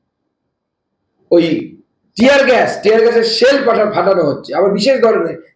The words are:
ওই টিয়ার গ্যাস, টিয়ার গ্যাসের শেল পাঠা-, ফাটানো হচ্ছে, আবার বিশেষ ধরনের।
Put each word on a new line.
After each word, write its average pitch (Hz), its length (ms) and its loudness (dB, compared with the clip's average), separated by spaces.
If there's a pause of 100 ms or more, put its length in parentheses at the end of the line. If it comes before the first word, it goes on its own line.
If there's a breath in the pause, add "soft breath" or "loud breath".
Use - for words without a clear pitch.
(1300)
ওই 165 440 -2 (400)
টিয়ার 269 300 2
গ্যাস, - 380 0
টিয়ার 220 180 2
গ্যাসের 233 220 2
শেল 254 420 0
পাঠা-, 214 260 0
ফাটানো 180 320 0
হচ্ছে, 139 320 -6
আবার 190 160 0
বিশেষ 247 300 0
ধরনের। 190 540 -2